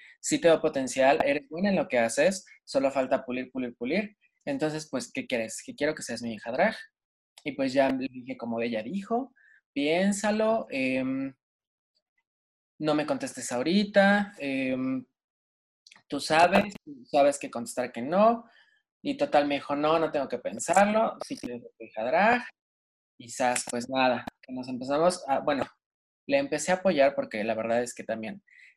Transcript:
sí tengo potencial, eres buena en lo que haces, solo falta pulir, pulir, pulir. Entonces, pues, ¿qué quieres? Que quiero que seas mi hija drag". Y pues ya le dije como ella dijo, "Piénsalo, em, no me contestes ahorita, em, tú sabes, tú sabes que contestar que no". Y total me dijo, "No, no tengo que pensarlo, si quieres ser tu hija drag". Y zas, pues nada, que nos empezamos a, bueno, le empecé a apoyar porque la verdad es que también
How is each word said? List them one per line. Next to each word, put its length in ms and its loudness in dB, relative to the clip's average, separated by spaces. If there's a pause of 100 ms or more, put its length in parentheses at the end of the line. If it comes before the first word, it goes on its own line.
(220)
sí 180 0
tengo 220 6
potencial, 640 2
eres 240 -2
buena 200 0
en 60 2
lo 120 0
que 120 0
haces, 460 2 (200)
solo 260 0
falta 340 0
pulir, 260 -6
pulir, 240 -6
pulir. 420 -4 (280)
Entonces, 440 -4
pues, 220 -6
¿qué 160 -8
quieres? 380 -4
Que 100 -14
quiero 200 -2
que 80 -12
seas 180 -8
mi 120 -6
hija 180 -12
drag". 240 0 (680)
Y 100 -6
pues 200 -2
ya 160 4
le 220 -4
dije 260 -12
como 240 -6
ella 220 -4
dijo, 500 -6 (400)
"Piénsalo, 960 0
em, 640 -2 (1400)
no 160 0
me 100 0
contestes 460 -6
ahorita, 840 2
em, 680 -4 (1040)
tú 120 -6
sabes, 540 4 (120)
tú 200 -18
sabes 340 4
que 120 -10
contestar 400 -6
que 100 -10
no". 440 2 (580)
Y 140 -4
total 300 2
me 80 0
dijo, 200 -4
"No, 240 2
no 120 0
tengo 180 -2
que 100 -6
pensarlo, 800 2 (100)
si 100 -10
quieres 260 -10
ser 140 -20
tu 80 -18
hija 200 -8
drag". 380 4 (760)
Y 120 -18
zas, 400 0
pues 180 -6
nada, 360 0 (160)
que 120 -18
nos 160 -8
empezamos 600 0
a, 100 2
bueno, 260 0 (640)
le 120 4
empecé 320 -2
a 40 2
apoyar 400 4
porque 300 -4
la 100 0
verdad 280 0
es 120 -8
que 100 -12
también 380 -8 (340)